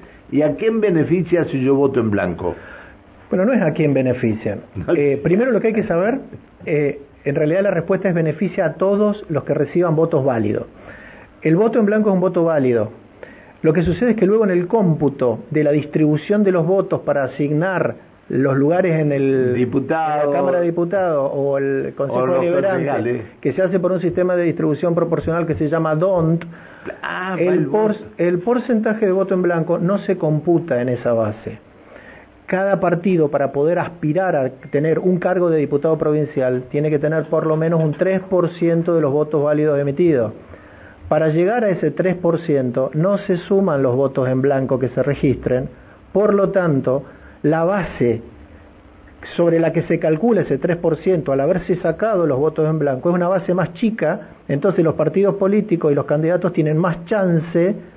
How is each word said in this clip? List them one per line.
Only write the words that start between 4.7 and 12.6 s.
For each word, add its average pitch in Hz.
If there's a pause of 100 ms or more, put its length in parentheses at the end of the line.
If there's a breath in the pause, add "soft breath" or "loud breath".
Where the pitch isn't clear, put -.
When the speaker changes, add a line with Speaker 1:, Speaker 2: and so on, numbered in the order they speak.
Speaker 1:
<laughs> 87
No. 175
Speaker 2:
Eh, 143
primero 214
lo -
que 226
hay 214
que 214
saber, 190 (440)
eh, 147 (240)
en 143
realidad 156
la 202
respuesta 180
es 175
beneficia 170
a 156
todos 202
los 143
que -
reciban 170
votos 160
válidos. 113 (760 loud breath)
El 156
voto 240
en 214
blanco 214
es 196
un 180
voto 180
válido. 127 (680 loud breath)